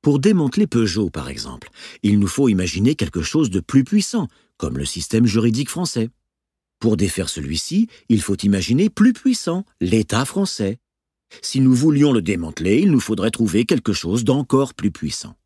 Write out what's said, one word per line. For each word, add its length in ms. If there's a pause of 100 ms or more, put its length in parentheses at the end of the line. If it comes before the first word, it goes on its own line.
Pour 180
démanteler 480
Peugeot, 420
par 200
exemple, 400 (340)
il 160
nous 80
faut 220
imaginer 460
quelque 260
chose 280
de 120
plus 240
puissant, 420 (300)
comme 200
le 80
système 400
juridique 440
français. 400 (720)
Pour 180
défaire 320
celui-ci, 580 (220)
il 120
faut 160
imaginer 520
plus 240
puissant, 500 (160)
l'État 460
français. 540 (640)
Si 200
nous 120
voulions 380
le 100
démanteler, 580
il 120
nous 80
faudrait 320
trouver 320
quelque 300
chose 320
d'encore 480
plus 180
puissant. 540